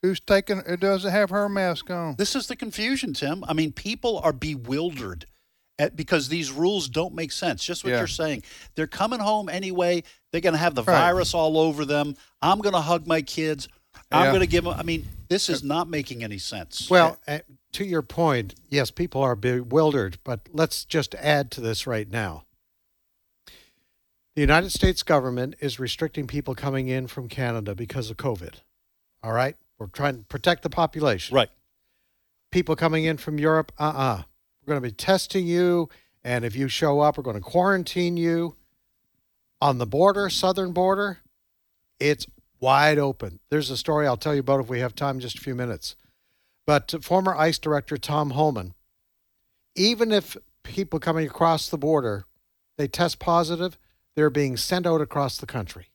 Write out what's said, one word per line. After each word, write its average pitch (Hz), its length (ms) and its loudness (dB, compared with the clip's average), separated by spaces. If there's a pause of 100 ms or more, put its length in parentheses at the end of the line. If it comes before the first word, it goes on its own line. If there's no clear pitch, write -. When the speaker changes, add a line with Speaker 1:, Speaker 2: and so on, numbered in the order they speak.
Speaker 1:
who's 185 160 2
taking, 196 480 2
who 180 100 -4
doesn't 190 340 0
have 196 200 2
her 202 180 0
mask 190 400 -2
on. 170 280 -6
Speaker 2:
This 202 180 -2
is 254 100 -4
the 247 100 -8
confusion, 233 580 -4
Tim. 151 340 -4
I 160 60 -2
mean, 156 180 0
people 220 480 -4
are 156 140 2
bewildered 131 920 -6 (520)
at, 147 180 0
because 156 340 0
these 156 220 -4
rules 165 380 0
don't 156 260 -4
make 160 160 -8
sense. 143 320 -4
Just 175 200 -6
what 127 80 -2
Speaker 1:
Yeah. 123 80 2
Speaker 2:
you're 139 80 0
saying. 156 360 -4 (320)
They're 156 120 -2
coming 220 320 -2
home 214 300 0
anyway. 180 540 0 (280)
They're 165 100 -2
gonna 165 160 4
have 165 180 2
the 123 80 0
Speaker 1:
Right. 170 160 6 (120)
Speaker 2:
virus 180 240 2
all 160 240 4
over 151 260 2
them. 147 300 0 (260)
I'm 190 200 4
gonna 196 200 2
hug 160 260 0
my 160 140 2
kids. 151 460 -4 (440)
I'm 165 140 6
Speaker 1:
Yeah. 175 80 6
Speaker 2:
gonna 185 140 4
give 170 200 2
'em, 175 60 -4
I 170 100 -8
mean, 165 240 -4 (220)
this - 200 0
is 139 140 -2
Speaker 1:
Uh, 143 40 -6
Speaker 2:
not 160 220 -2
making 131 340 -6
any 104 160 -8
sense. - 500 -10
Speaker 3:
Well, 170 380 6
uh, 151 120 -6 (340)
to 196 120 -6
your 175 160 -2
point, 131 540 0 (140)
yes, 139 220 0
people 151 300 -4
are 127 140 2
bewildered, 123 880 0
but 120 180 -6 (100)
let's 156 340 -2
just - 300 -4
add 143 360 0
to 127 100 -10
this 113 260 -4
right 110 220 -4
now. 98 340 -6 (1900)
The 151 60 2
United 160 300 4
States - 320 2
government 131 560 2
is 127 200 -4
restricting 139 480 -4
people 135 280 -6
coming 135 320 -2
in 127 200 -2
from 123 200 -12
Canada 113 480 -4
because 113 340 -6
of 113 80 -10
covid. 95 380 -6 (680)
All 113 100 -4
right? 131 220 0 (220)
We're 107 100 -12
trying 139 300 -2
to 110 60 -18
protect - 400 0
the 165 60 -2
population. 147 680 0
Speaker 2:
Right. 120 140 4 (1000)
Speaker 3:
People 170 240 2
coming 160 300 0
in 160 120 0
from 151 220 -6
Europe, 156 380 2
uh-uh. 135 460 -2 (380)
We're - 120 -14
gonna 139 80 -2
be 123 100 -6
testing 185 560 0
you, 175 420 2 (340)
and 123 220 -2
if 107 100 -4
you 135 120 -2
show 143 340 2
up, 147 160 4
we're 143 60 -10
gonna 104 180 -6
quarantine 180 760 2
you. 170 400 0 (1040)
On 135 200 4
the 120 60 0
border, 185 440 4
southern 185 420 0
border, 190 480 0 (800)
it's 147 260 0 (340)
wide 143 400 6
open. 131 400 -4 (100)
There's 147 200 0
a 131 80 -6
story 151 300 0
I'll 123 100 0
tell 151 160 -2
you 143 80 2
about 139 200 2
if 117 80 -8
we 123 100 -4
have 123 160 -4
time 139 200 -4
in 131 60 -8
just 120 160 -10
a - 40 -18
few 131 140 -6
minutes. 123 400 -8 (720)
But - 280 2 (100)
former 185 320 2
ice 156 240 2
Director 147 380 -2
Tom 147 340 -2
Homan, 123 420 0 (1040)
even 220 360 2
if 202 260 0 (260)
people - 360 -4
coming 160 280 0
across 165 400 2
the 170 100 -4
border, 135 480 0 (520)
they 143 100 -2
test 170 320 -2
positive, 170 580 0 (380)
they're 151 140 4
being 135 280 0
sent 180 280 0
out 165 160 2
across 143 360 -2
the - 100 -12
country. 92 480 -8